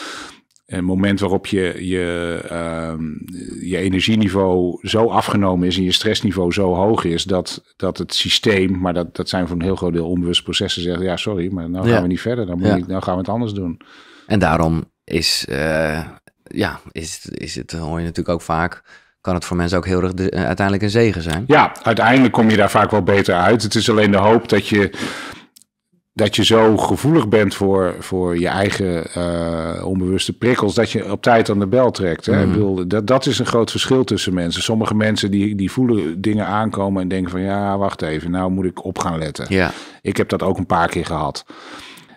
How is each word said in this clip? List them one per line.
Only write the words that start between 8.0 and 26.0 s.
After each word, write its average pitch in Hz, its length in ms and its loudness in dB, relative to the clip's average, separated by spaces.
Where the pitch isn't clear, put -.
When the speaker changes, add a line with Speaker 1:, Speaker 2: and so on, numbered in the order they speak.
Speaker 1:
systeem, 95 640 2
maar 90 160 0
dat, 85 220 -4
dat 87 120 -6
zijn 90 180 0
voor 87 100 -4
een 85 60 -2
heel 92 140 0
groot 90 160 -2
deel 82 160 0
onbewuste 87 340 0
processen, 90 400 -4
zegt, 87 180 -2
ja, 92 160 -2
sorry, 95 360 -4
maar 85 180 -6
nou 92 180 -2
Speaker 2:
Ja. 120 40 6
Speaker 1:
gaan 110 100 4
we 87 60 -2
niet 90 120 -2
verder, 120 260 -4
dan 87 120 -6
moet 95 100 0
Speaker 2:
Ja. 101 80 4
Speaker 1:
je, 90 100 -2
nou 92 160 -4
gaan 92 120 -2
we 90 60 -2
het 92 80 -6
anders 110 240 -4
doen. 92 280 -6
Speaker 2:
En 107 120 0
daarom 82 460 2
is, - 440 -2
eh, 78 560 -2
ja, 85 360 -4
is, - 380 -12
is - 240 -10
het, - 180 -10
hoor 82 260 -4
je 85 60 -4
natuurlijk 82 240 -4
ook 85 140 -2
vaak, 85 400 -2
kan 95 140 -2
het 85 100 -2
voor 90 120 -4
mensen 87 220 0
ook 85 80 -2
heel 92 160 2
erg 92 120 -2
de-, 92 160 -2
eh, 90 140 -2
uiteindelijk 98 420 0
een 104 60 0
zegen 107 300 2
zijn. 82 240 -4
Speaker 1:
Ja, 147 360 4
uiteindelijk 117 500 4
kom 110 180 4
je 110 60 4
daar 101 140 4
vaak 104 200 4
wel 107 120 2
beter 98 320 2
uit. 98 280 4
Het 110 120 -2
is 113 160 2
alleen 107 200 4
de 101 60 4
hoop 110 320 4
dat 101 200 2
je, 101 220 2